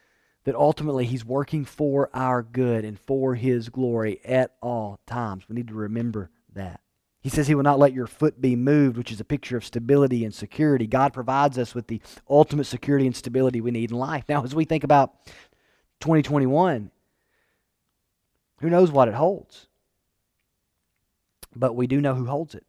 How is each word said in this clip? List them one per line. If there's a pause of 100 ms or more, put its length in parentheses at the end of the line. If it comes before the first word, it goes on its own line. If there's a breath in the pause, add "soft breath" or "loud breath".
(460)
That
ultimately
he's
working
for
our
good
and
for
his
glory
at
all
times.
We
need
to
remember (240)
that. (420)
He
says
he
will
not
let
your
foot
be
moved,
which
is
a
picture
of
stability
and
security.
God
provides
us
with
the (260 loud breath)
ultimate
security
and
stability
we
need
in
life.
Now,
as
we
think
about (840 soft breath)
twenty
twenty-one, (1700)
who
knows
what
it
holds? (1900)
But
we
do
know
who
holds
it.